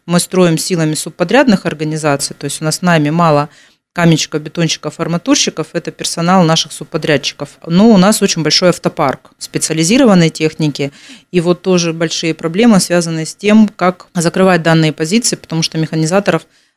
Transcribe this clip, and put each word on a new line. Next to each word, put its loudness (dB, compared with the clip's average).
Мы 0
строим 0
силами -2
субподрядных 0
организаций, -4
то -14
есть -8
у -8
нас -4
нами 2
мало 2
каменщиков, 0
бетонщиков, -6
арматурщиков – -2
это -6
персонал 0
наших 0
субподрядчиков. -4
Но 4
у 6
нас 2
очень -2
большой 2
автопарк -4
специализированной 2
техники, -4
и 2
вот -2
тоже 0
большие -4
проблемы, 2
связанные -2
с -12
тем, 4
как -4
закрывать 2
данные 2
позиции, -2
потому -6
что -6
механизаторов -2